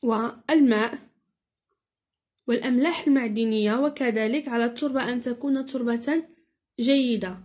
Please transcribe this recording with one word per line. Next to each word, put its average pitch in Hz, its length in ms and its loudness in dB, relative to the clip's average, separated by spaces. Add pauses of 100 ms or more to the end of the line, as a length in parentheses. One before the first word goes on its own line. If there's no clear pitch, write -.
والماء 233 960 2 (1500)
والأملاح 254 600 0
المعدنية، 220 680 2
وكذلك 262 760 -2
على 233 160 0
التربة 254 480 -2
أن 247 80 -2
تكون 269 460 -2
تربة 254 580 -2 (560)
جيدة 233 640 0